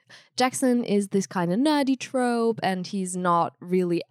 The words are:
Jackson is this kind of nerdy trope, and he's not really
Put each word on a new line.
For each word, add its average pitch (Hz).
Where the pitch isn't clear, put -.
Jackson 247
is 202
this 196
kind 175
of 196
nerdy 277
trope, 233
and 185
he's 185
not 175
really 180